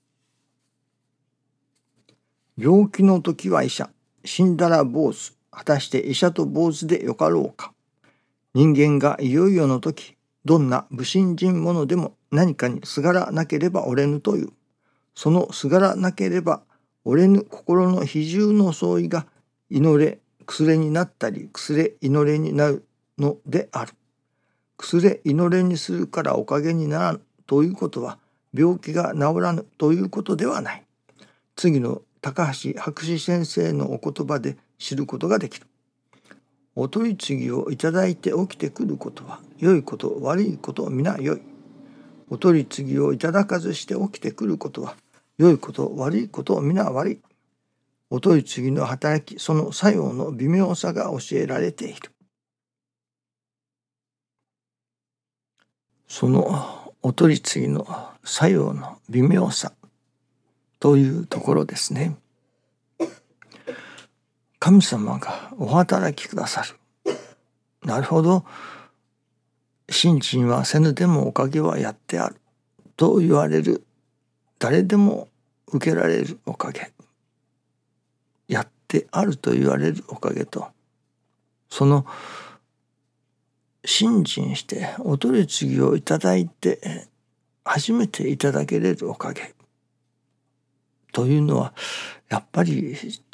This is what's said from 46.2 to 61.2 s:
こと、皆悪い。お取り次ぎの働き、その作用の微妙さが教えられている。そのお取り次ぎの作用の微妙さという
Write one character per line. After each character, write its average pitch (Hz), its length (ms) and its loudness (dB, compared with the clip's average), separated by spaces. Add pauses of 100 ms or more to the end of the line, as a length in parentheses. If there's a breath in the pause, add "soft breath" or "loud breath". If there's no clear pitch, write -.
こ 139 160 -10
と、 190 160 0
皆 160 300 0
悪 143 220 -2
い。 - 80 -10 (880)
お 127 120 -4
取 165 220 6
り - 20 -8
次 127 220 -6
ぎ 135 60 0
の 143 140 0
働 147 380 -2
き、 - 160 -18
そ - 140 -2
の 151 180 0
作 208 240 4
用 143 160 -2
の 127 180 -6
微 131 180 -4
妙 180 260 2
さ - 180 -4
が - 140 -4
教 - 320 -6
え - 80 -2
ら 131 120 -4
れ - 140 -2
て 226 160 -12
い - 60 -14
る。 - 180 -20 (4000)
そ - 220 -2
の - 720 -2
お 127 100 0
取 156 220 4
り - 60 -2
次 - 260 -4
ぎ 143 60 -2
の - 400 -8 (100)
作 170 300 2
用 165 220 0
の - 240 -12 (100)
微 120 140 2
妙 180 280 4
さ - 220 -6 (1080)
と 143 180 6
い 139 120 6
う 165 180 -4